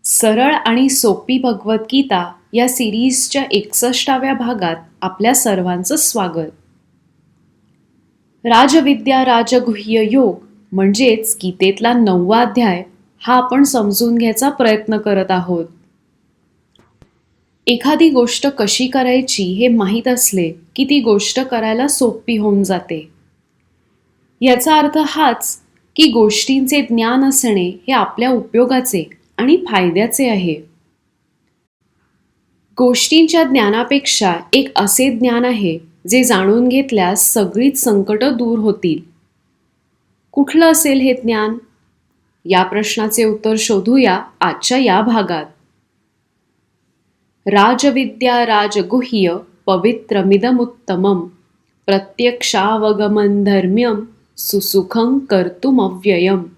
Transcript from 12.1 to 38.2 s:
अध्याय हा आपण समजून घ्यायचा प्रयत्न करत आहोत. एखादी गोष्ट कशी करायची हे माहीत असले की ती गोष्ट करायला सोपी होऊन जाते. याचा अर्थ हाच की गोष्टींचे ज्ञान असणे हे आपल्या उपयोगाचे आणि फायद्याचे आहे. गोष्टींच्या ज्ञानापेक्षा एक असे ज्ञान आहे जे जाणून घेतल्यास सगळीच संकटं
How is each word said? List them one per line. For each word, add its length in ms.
अध्याय 420
हा 160
आपण 280
समजून 540
घ्यायचा 320
प्रयत्न 480
करत 340
आहोत. 340
एखादी 420
गोष्ट 380
कशी 400
करायची 560
हे 240
माहीत 400
असले 440
की 100
ती 140
गोष्ट 400
करायला 480
सोपी 500
होऊन 260
जाते. 480
याचा 340
अर्थ 220
हाच 640
की 160
गोष्टींचे 680
ज्ञान 440
असणे 420
हे 240
आपल्या 380
उपयोगाचे 800
आणि 340
फायद्याचे 580
आहे. 260
गोष्टींच्या 640
ज्ञानापेक्षा 920
एक 220
असे 420
ज्ञान 280
आहे 340
जे 160
जाणून 440
घेतल्यास 640
सगळीच 500
संकटं 540